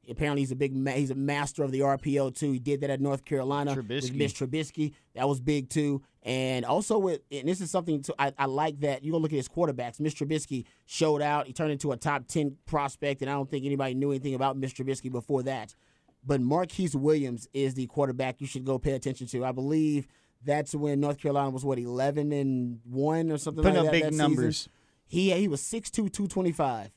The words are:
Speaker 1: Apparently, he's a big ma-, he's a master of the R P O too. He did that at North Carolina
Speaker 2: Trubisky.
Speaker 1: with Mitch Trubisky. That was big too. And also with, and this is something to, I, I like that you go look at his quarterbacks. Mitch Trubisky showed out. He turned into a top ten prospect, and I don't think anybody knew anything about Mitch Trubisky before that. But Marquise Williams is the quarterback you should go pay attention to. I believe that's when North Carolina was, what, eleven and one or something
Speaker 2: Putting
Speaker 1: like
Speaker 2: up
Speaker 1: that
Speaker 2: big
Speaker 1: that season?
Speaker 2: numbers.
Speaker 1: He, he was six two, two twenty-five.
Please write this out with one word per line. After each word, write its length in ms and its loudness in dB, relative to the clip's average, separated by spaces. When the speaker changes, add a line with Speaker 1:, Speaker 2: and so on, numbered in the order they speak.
Speaker 1:
Apparently, 340 0
he's 100 -2
a 40 -4
big 160 0
ma-, 200 0
he's 180 0
a 60 -2
master 480 0
of 80 -2
the 100 2
R 160 4
P 220 0
O 100 2
too. 220 -2
He 80 0
did 220 -2
that 80 0
at 100 0
North 240 0
Carolina 500 0
Speaker 2:
Trubisky. 280 -4
Speaker 1:
with 120 -4
Mitch 200 0
Trubisky. 580 -2
That 140 0
was 120 0
big 280 0
too. 320 0
And 420 0
also 340 2
with, 240 0
and 160 -4
this 120 0
is 120 -6
something 300 0
to, 160 -6
I, 200 2
I 80 2
like 340 0
that 240 0
you 80 -2
go 60 2
look 140 2
at 40 0
his 120 -2
quarterbacks. 500 -2
Mitch 180 -2
Trubisky 480 -4
showed 380 2
out. 260 2
He 40 -14
turned 200 0
into 180 -2
a 60 -2
top 320 -2
ten 280 0
prospect, 560 -2
and 80 -2
I 40 0
don't 160 -2
think 140 -4
anybody 300 0
knew 180 0
anything 220 -2
about 220 0
Mitch 180 -4
Trubisky 360 -4
before 340 0
that. 300 -6
But 160 2
Marquise 560 2
Williams 560 2
is 220 0
the 120 -4
quarterback 540 -2
you 60 -6
should 180 -8
go 140 0
pay 140 0
attention 360 -4
to. 160 -2
I 80 0
believe 540 2
that's 300 0
when 260 0
North 180 0
Carolina 320 0
was, 140 -6
what, 160 2
eleven 520 0
and 520 0
one 480 2
or 60 0
something 260 -4
Speaker 2:
Putting 140 6
Speaker 1:
like 100 4
Speaker 2:
up 40 4
Speaker 1:
that 0 -
Speaker 2:
big 120 6
Speaker 1:
that 80 0
season? 120 4
Speaker 2:
numbers. 440 2
Speaker 1:
He, 240 2
he 160 4
was 140 0
six 280 -6
two, 180 0
two 200 -4
twenty-five. 680 0